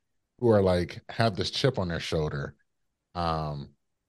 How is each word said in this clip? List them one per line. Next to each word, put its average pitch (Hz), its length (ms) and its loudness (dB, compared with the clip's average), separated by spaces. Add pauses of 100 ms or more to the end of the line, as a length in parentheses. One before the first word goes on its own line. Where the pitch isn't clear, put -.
(400)
who 120 100 4
are, 107 120 8
like, 90 380 2 (100)
have 113 260 0
this 90 160 -2
chip - 280 0
on 92 80 -2
their 82 140 -4
shoulder, 76 540 -4 (580)
um, 78 560 -4 (400)